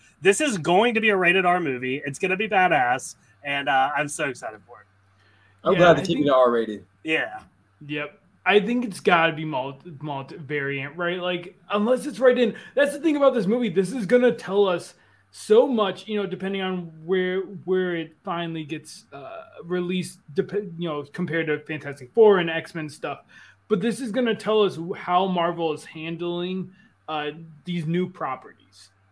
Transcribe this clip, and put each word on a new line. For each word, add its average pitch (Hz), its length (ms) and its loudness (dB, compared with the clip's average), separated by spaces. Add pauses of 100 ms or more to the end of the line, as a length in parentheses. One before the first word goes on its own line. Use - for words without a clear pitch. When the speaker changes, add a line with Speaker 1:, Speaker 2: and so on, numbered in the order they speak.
(220)
Speaker 1:
this 196 200 4
is 262 160 0
going 180 380 2
to 226 40 0
be 220 100 0
a 202 60 2
rated 180 300 2
R 180 160 2
movie. 131 440 -4
It's 143 140 -8
gonna 185 160 -2
be 208 140 -4
badass, 151 640 2 (300)
and, 139 240 -4
uh, 135 260 2
I'm 147 140 -2
so 151 160 -6
excited 120 420 -10
for 113 140 -20
it. - 60 -20 (760)
Speaker 2:
I'm 170 100 2
Speaker 3:
Yeah, 175 60 4
Speaker 2:
glad 165 180 8
they 143 40 -2
Speaker 3:
I - 40 -6
Speaker 2:
keep - 120 0
Speaker 3:
think 143 100 2
Speaker 2:
it 139 60 4
R 127 180 6
rated. 107 340 -2 (200)
Speaker 1:
Yeah. 123 340 -2 (480)
Speaker 3:
Yep. 147 320 -10 (260)
I 196 140 6
think 240 240 0
it's 196 160 -8
gotta 165 320 4
be 156 140 -8
multi-, 139 560 -8
multi-variant, 143 960 -6
right? 175 220 -2
Like, 175 380 -6 (140)
unless 214 340 0
it's 214 140 -8
right 247 180 6
in, 233 180 2 (200)
that's 285 160 4
the 302 80 -8
thing 302 160 2
about 269 180 4
this 220 120 0
movie. 233 240 0
This 185 240 0
is 240 120 -4
gonna 247 280 4
tell 202 340 2
us - 280 -4 (360)
so 226 340 4
much, 214 440 -2
you 208 80 -2
know, 202 80 -2
depending 190 360 -6
on 180 300 -4 (140)
where, 185 360 0 (220)
where 180 320 0
it 160 280 -8
finally 170 420 -6
gets, 151 480 -12
uh, 123 300 -16 (200)
released, 180 560 -4 (140)
dep-, 180 180 -2
you 175 380 -6
know, 147 140 -6 (100)
compared 165 340 -2
to 147 120 -2
Fantastic 139 540 -12
Four 214 260 8
and 170 100 -2
X-Men 160 400 -6
stuff. 143 320 -10 (460)
But 190 140 0
this 233 180 -2
is 247 120 -6
gonna 233 220 0
tell 214 300 0
us 156 160 0 (180)
how 180 300 0
Marvel 170 460 -2
is 151 120 -10
handling, 175 840 -6 (360)
uh, 151 240 -6 (340)
these 175 200 -4
new 175 240 -2
properties - 800 -12 (220)